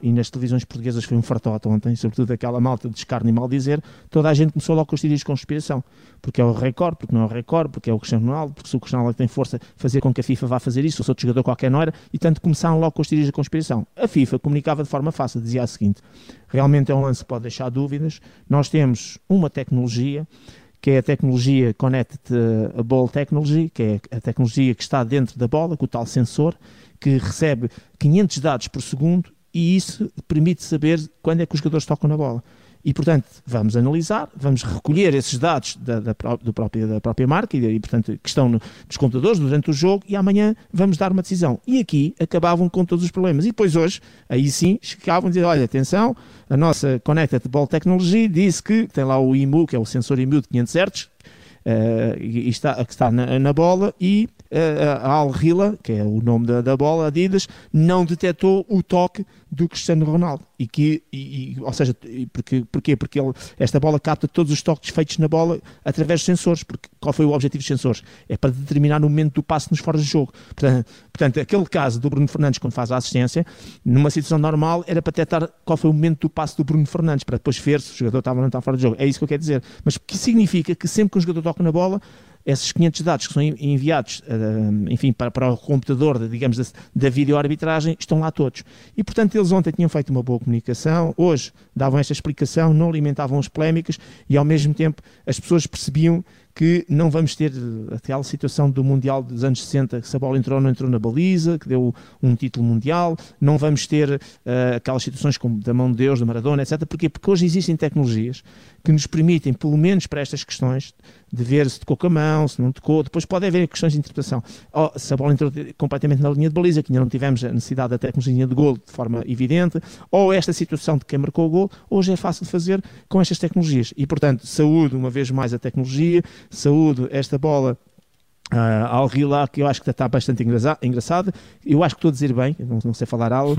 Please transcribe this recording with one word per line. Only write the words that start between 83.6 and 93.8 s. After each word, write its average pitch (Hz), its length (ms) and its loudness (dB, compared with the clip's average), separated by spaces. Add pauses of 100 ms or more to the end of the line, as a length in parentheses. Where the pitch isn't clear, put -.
eh, 107 640 0
enfim, 123 220 2
para, 120 180 -4
para 127 220 0
o - 20 0
computador, 139 640 0
de, 113 80 -4
digamos, 117 300 -2
da, 127 80 -2 (280)
da 135 160 2
videoarbitragem, 147 880 0
estão - 220 -2
lá 156 120 -2
todos. - 340 -4 (320)
E, 226 40 -2
portanto, 214 340 0
eles 196 180 2
ontem 165 180 2
tinham 170 160 0
feito 151 220 -2
uma 131 120 0
boa 123 180 -2
comunicação, 143 760 -2
hoje 165 380 0 (200)
davam 135 240 0
esta 143 140 0
explicação, 156 640 0
não 165 160 4
alimentavam 143 500 -2
as 139 80 -2
polémicas 160 500 -2 (320)